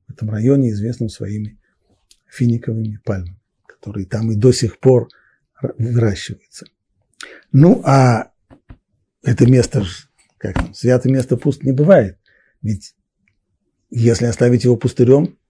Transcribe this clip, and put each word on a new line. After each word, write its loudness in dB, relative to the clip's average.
в -20
этом -10
районе, 0
известном -6
своими -12
финиковыми -4
пальмами, -8
которые -12
там -6
и -4
до 4
сих -6
пор 2
р-, -8
выращиваются. -4
Ну, 6
а 2
это 2
место 2
ж, -12
как -10
там, -6
святое 0
место -2
пусто -4
не 0
бывает. 2
Ведь -8
если 0
оставить 0
его 2
пустырем, 2